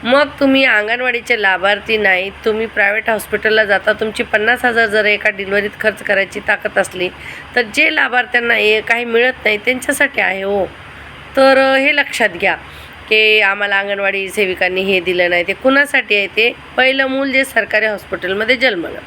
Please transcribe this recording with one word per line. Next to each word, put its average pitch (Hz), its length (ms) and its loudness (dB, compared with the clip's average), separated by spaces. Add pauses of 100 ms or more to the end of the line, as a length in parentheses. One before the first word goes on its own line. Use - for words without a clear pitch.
मग 277 240 2 (120)
तुम्ही 269 260 4
अंगणवाडीचे 233 760 0
लाभार्थी 202 560 0
नाही, 190 320 2
तुम्ही 220 360 -2
प्रायव्हेट 208 440 -2
हॉस्पिटलला 214 560 0
जाता, 202 280 2
तुमची 220 300 -4
पन्नास 220 420 0
हजार 233 200 2
जर 208 200 2
एका 208 240 2
डिलिव्हरीत 202 400 -2 (120)
खर्च 214 220 -2
करायची 196 440 -2
ताकद 202 320 -2
असली, 180 300 -4 (460)
तर 247 60 2
जे 302 340 0
लाभार्थ्यांना 240 580 0
हे 214 280 2
काही 233 240 -2
मिळत 240 280 2 (120)
नाही 214 120 0
त्यांच्यासाठी 254 640 -2
आहे 190 220 -2
हो. 196 220 0 (720)
तर, 269 360 6
अ, 269 40 4
हे 285 180 2
लक्षात 262 340 0
घ्या 175 260 0 (540)
की 214 320 4
आम्हाला 202 380 0
अंगणवाडी 196 500 -2
सेविकांनी 185 520 -2
हे 190 180 2
दिलं 175 300 0
नाही. 175 180 2
ते 190 60 -2
कुणासाठी 269 640 2
आहे? 196 120 0
ते 233 280 0 (220)
पहिलं 262 300 2
मूल 269 240 -2
जे 262 140 2
सरकारी 214 400 0
हॉस्पिटलमध्ये 202 680 -2
जन्मलं. 202 520 -2